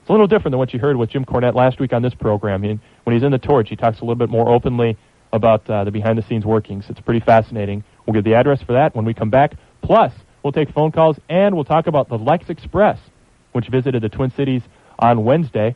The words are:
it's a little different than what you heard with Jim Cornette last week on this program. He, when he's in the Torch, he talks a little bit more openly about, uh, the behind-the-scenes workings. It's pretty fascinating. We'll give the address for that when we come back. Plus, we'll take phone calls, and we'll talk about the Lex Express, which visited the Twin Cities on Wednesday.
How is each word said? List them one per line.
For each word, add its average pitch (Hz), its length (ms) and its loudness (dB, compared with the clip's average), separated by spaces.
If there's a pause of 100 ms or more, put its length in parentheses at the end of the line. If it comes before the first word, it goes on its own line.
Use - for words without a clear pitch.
it's - 80 -20
a 170 40 2
little 208 160 4
different 180 240 0
than 127 60 -2
what 127 140 -2
you 127 60 -6
heard 139 180 0
with 117 140 -2
Jim 135 140 -4
Cornette 123 300 0
last 123 260 2
week 127 120 -4
on 120 80 0
this 123 140 -2
program. 104 480 -2
He, 107 160 -4 (240)
when 117 140 0
he's 117 80 2
in 143 80 2
the 131 60 0
Torch, 123 300 0
he 110 60 -10
talks 113 240 -2
a - 40 -12
little 117 120 -2
bit 120 140 -2
more 113 200 0
openly 120 480 2 (360)
about, 110 360 2
uh, 104 140 -2
the 101 80 -4
behind-the-scenes 110 540 -2
workings. 104 440 -2
It's - 120 -12
pretty 117 180 -2
fascinating. 104 640 0 (220)
We'll 110 100 -4
give 107 80 2
the 110 120 2
address 135 280 2
for 120 120 -4
that 147 200 2
when 110 100 -4
we 113 100 -4
come 110 160 -6
back. 139 240 2 (280)
Plus, 180 300 2 (320)
we'll 143 80 -4
take 151 180 -2
phone 151 220 -2
calls, 160 260 2 (100)
and 190 280 0
we'll 147 80 -2
talk 160 240 0
about 147 200 0
the 117 100 -6
Lex 139 300 -2
Express, 180 520 -2 (500)
which 120 160 -4
visited 127 340 -2
the 110 80 -4
Twin 131 220 -4
Cities 131 320 -4 (340)
on 117 280 2
Wednesday. 123 500 0